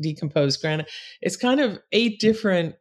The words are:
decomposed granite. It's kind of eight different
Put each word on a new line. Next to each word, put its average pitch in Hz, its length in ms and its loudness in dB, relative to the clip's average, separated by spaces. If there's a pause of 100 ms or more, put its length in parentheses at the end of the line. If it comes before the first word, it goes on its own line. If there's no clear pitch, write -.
(140)
decomposed 143 460 0
granite. 156 300 -4 (320)
It's 185 140 -4
kind 254 240 2
of 226 180 0 (140)
eight 220 280 2
different 196 600 2